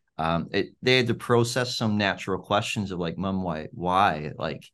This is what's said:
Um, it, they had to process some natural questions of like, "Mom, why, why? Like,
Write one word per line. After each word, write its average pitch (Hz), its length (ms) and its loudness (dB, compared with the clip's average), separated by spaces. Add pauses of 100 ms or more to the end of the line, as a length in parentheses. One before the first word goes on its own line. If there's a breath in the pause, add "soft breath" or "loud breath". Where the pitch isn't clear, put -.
(180)
Um, 80 340 0
it, 98 180 -2 (120)
they 127 160 4
had 120 100 4
to 117 60 0
process 120 640 0
some 107 200 0
natural 95 420 0
questions 101 520 0
of 90 60 -4
like, 85 220 -4
"Mom, 95 240 -2
why, 78 280 -4
why? 87 640 0
Like, 78 380 -6